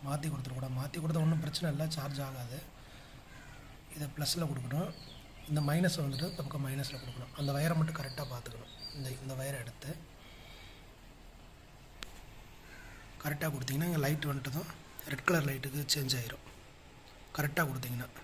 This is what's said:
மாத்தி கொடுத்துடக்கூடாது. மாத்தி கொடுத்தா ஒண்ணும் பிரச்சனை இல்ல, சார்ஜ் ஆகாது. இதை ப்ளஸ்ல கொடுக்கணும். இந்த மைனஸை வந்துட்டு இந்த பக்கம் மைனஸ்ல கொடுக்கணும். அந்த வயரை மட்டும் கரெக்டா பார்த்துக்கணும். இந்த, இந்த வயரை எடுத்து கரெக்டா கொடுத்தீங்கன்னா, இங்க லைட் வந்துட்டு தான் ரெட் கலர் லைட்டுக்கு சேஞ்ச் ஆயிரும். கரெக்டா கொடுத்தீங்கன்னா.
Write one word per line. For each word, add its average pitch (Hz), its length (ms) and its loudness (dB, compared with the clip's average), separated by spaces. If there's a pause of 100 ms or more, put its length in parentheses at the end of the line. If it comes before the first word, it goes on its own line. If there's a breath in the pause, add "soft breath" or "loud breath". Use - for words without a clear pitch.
மாத்தி 147 240 2
கொடுத்துடக்கூடாது. 127 480 0
மாத்தி 147 200 0
கொடுத்தா 160 180 4
ஒண்ணும் 160 220 8
பிரச்சனை 151 320 2
இல்ல, 151 200 4
சார்ஜ் 139 300 0
ஆகாது. 131 420 -4 (1300 loud breath)
இதை 147 140 -4 (100)
ப்ளஸ்ல 156 300 2
கொடுக்கணும். 139 460 0 (540)
இந்த 151 120 4
மைனஸை 160 440 6
வந்துட்டு 139 260 2
இந்த - 120 -4
பக்கம் 139 240 -2
மைனஸ்ல 135 280 0
கொடுக்கணும். - 420 -8
அந்த 139 160 2
வயரை 160 240 6
மட்டும் 160 180 6
கரெக்டா 131 380 -2
பார்த்துக்கணும். 117 600 -8
இந்த, 131 160 -2
இந்த 131 240 -4
வயரை 135 240 0
எடுத்து 123 380 -6 (3250 loud breath)
கரெக்டா 147 260 2
கொடுத்தீங்கன்னா, 131 340 2
இங்க 175 140 4
லைட் 147 260 6
வந்துட்டு 139 260 2
தான் 151 160 0 (420)
ரெட் 135 160 -2
கலர் 165 200 8
லைட்டுக்கு 139 500 0
சேஞ்ச் 131 220 4
ஆயிரும். - 360 -4 (840)
கரெக்டா 147 320 4
கொடுத்தீங்கன்னா. 123 400 0 (160)